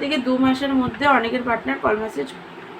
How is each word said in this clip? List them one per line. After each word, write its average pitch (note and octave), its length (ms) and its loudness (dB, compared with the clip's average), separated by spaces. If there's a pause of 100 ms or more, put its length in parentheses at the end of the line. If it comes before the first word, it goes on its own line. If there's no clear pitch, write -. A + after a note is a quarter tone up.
থেকে D4 140 0 (100)
দু B3+ 60 2 (120)
মাসের C4 360 2
মধ্যে C4+ 240 -2 (120)
অনেকের A#3 300 0
পার্টনার A#3+ 360 -2
কল G#3+ 200 4
মেসেজ C#3+ 240 -4 (520)